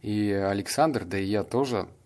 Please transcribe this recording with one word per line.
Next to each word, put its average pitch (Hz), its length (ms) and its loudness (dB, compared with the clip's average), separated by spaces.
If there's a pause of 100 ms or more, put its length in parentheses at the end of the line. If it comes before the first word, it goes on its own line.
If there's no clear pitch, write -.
И 104 280 0
Александр, 98 720 2
да 92 140 -2
и 98 60 0
я 101 200 0
тоже 123 440 -2 (180)